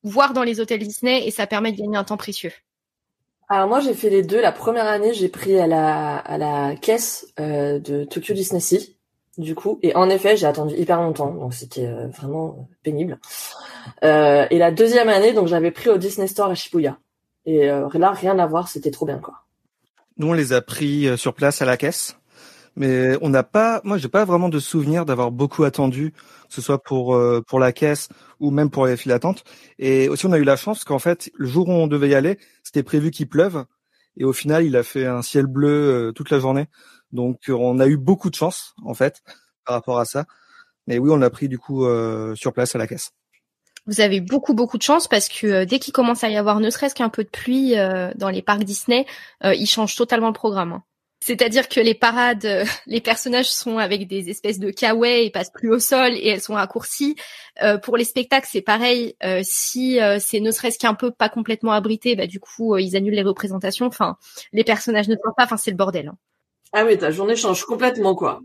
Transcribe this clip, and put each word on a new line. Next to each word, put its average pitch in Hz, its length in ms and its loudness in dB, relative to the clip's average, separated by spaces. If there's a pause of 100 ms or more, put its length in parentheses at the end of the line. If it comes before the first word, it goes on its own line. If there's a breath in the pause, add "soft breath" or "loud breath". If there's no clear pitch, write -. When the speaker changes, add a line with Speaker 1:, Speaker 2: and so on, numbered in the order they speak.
Speaker 1:
voire 254 300 2
dans 247 100 0
les 233 160 -2
hôtels 226 180 -4
Disney, 240 480 -2
et 208 60 -4
ça 202 160 -4
permet 214 240 -2
de 196 60 -8
gagner 208 180 -4
un 202 80 -2
temps 208 120 -6
précieux. 202 360 -10 (960)
Speaker 2:
Alors 196 180 2
moi, 240 140 2
j'ai 262 140 -2
fait 214 160 0
les 196 120 4
deux. 190 180 0
La 214 120 2
première 226 340 -2
année, 214 280 0
j'ai 185 140 -2
pris 190 300 0
à 170 80 4
la, 151 520 0
à 151 200 -8
la 147 380 -2
caisse, - 500 -2 (140)
euh, 147 400 -2
de 143 240 -6
Tokyo 175 300 -6
Disney 185 260 -2
Sea, - 340 -2 (440)
du 160 160 -6
coup. 208 280 -4
Et 170 140 2
en 185 140 4
effet, 196 260 4
j'ai 180 100 0
attendu 147 300 -2
hyper 170 240 0
longtemps, 156 320 -2
donc 127 220 -8
c'était, 123 320 -8
euh, 120 220 -8
vraiment, 147 500 -8
euh, 131 240 -20
pénible. 156 360 -4 (840 loud breath)
Euh, 147 460 6
et 170 80 4
la 170 120 6
deuxième 226 380 4
année, 208 240 6
donc 202 160 2
j'avais 170 220 2
pris 202 180 -4
au 208 80 6
Disney 196 300 -2
Store 196 240 -2
à 180 40 -2
Shibuya. 151 440 -2 (480)
Et, 147 240 4
euh, 143 240 -2
là, 170 160 4
rien 190 280 0
à 175 80 4
voir, 165 220 -2
c'était 147 220 -4
trop 147 160 -6
bien, 139 120 -6
quoi. - 260 -18 (720)
Speaker 3:
Nous, 151 100 -2
on 170 60 2
les 143 180 0
a 127 80 4
pris, 143 480 -2
euh, 123 80 0
sur - 160 -4
place 143 300 0
à - 20 0
la 127 140 2
caisse. - 400 -4 (580 soft breath)
Mais 131 460 2
on 160 60 0
n'a 135 140 4
pas, 226 400 2
moi, 202 160 -2
j'ai 131 100 -6
pas 208 160 2
vraiment 180 240 2
de 156 120 0
souvenir 156 440 0
d'avoir 123 280 0
beaucoup 139 320 0
attendu, 139 480 -2
que - 420 -20
ce - 60 -10
soit 139 200 -2
pour, 127 360 -2
euh, 120 280 2
pour - 140 -2
la 127 140 4
caisse 147 360 -2 (300 loud breath)
ou 147 140 0
même 147 180 2
pour 135 160 2
les 123 100 2
files 131 140 -4
d'attente. 160 320 0 (380 soft breath)
Et 135 280 2
aussi, 143 180 -2
on 185 60 4
a 160 60 4
eu 147 60 4
la 139 100 6
chance 208 300 -6
qu'en 139 160 -2
fait, - 340 -2
le 139 120 -6
jour 170 220 0
où 180 40 2
on 165 160 2
devait 143 220 2
y 139 40 6
aller, 160 240 2 (240 soft breath)
c'était 143 220 -2
prévu 156 260 0
qu'il 147 180 -8
pleuve. 160 360 0 (520)
Et 131 80 -4
au 131 80 2
final, 156 320 0
il 139 120 2
a 120 80 4
fait 131 220 -4
un 123 160 -4
ciel 139 240 0
bleu, 139 220 2 (400)
euh, 113 40 -6
toute - 180 -10
la 143 80 4
journée. 135 280 0 (440 soft breath)
Donc, 123 380 -4
euh, 135 60 0
on 123 260 2
a 135 80 8
eu 151 80 4
beaucoup 165 340 2
de - 60 -12
chance, - 380 -4 (100)
en - 100 -10
fait, 135 280 -2 (420 soft breath)
par 123 100 -4
rapport 120 240 -2
à 117 60 0
ça. 143 220 -6 (600 soft breath)
Mais 120 120 -2
oui, 139 120 4
on 156 60 6
l'a 127 140 4
pris, 139 180 -6
du 127 100 -8
coup, 135 260 -4
euh, 113 520 -2
sur - 160 -4
place 123 240 -2
à - 20 -2
la 110 80 -2
caisse. - 260 -12 (760)
Speaker 1:
Vous 214 160 -2
avez 196 180 2
beaucoup, 254 340 0
beaucoup 233 240 0
de - 40 -4
chance 330 260 2
parce 208 200 0
que, - 200 -6
euh, 190 160 4
dès 254 160 0
qu'il 277 120 -12
commence 240 300 2
à 233 60 0
y 214 80 0
avoir 208 240 2
ne 220 100 2
serait-ce 277 240 -4
qu'un 233 140 0
peu 220 160 -4
de - 40 -10
pluie, 254 480 0
euh, 185 400 0
dans 196 120 -4
les 185 140 -4
parcs 208 200 0
Disney, 240 420 0 (400 loud breath)
euh, 190 100 4
ils 208 120 -2
changent 214 300 0
totalement 233 320 0
le 214 60 -2
programme, 190 400 -4
hein. 190 100 -14 (360)
C'est-à-dire 240 480 0
que - 120 0
les 226 140 4
parades, 240 500 0
euh, 202 200 0 (120)
<laughs> - 100 -20
les 226 140 -2
personnages 247 500 0
sont 226 280 -4
avec 196 280 -2
des 185 240 -8
espèces 208 280 -4
de 196 120 -4
kawaii 233 560 2
et 208 40 -4
passent 185 200 -6
plus - 220 -4
au 240 60 4
sol 254 360 2
et - 140 -2
elles 202 120 0
sont 214 140 -8
raccourcies. 220 600 -4 (460 loud breath)
Euh, 208 160 4
pour 240 180 -2
les 233 80 2
spectacles, 254 460 -2
c'est 196 100 -2
pareil. 233 640 0
Euh, 185 180 0
si, 254 580 -2
euh, 202 200 2
c'est 208 200 -2
ne 220 100 0
serait-ce 233 280 -4
qu'un 220 160 2
peu 247 160 -2
pas 226 180 -2
complètement 226 440 -2
abrité, 214 420 0
bah, 202 120 -2
du 190 140 -12
coup, 226 340 -2
euh, 190 60 2
ils 185 140 -2
annulent 196 200 0
les 202 80 0
représentations. 196 640 -2
Enfin, 180 300 -2 (360 loud breath)
les 220 120 2
personnages 214 440 0
ne 220 80 2
sortent 220 200 -6
pas. 247 80 6
Enfin, 233 120 -2
c'est - 140 -4
le 185 60 -6
bordel, 180 320 -2
hein. 180 100 -18 (560)
Speaker 2:
Ah 214 100 2
oui, 214 140 6
ta 156 120 0
journée 196 240 0
change 220 300 -2
complètement, 226 500 0
quoi. 175 300 -4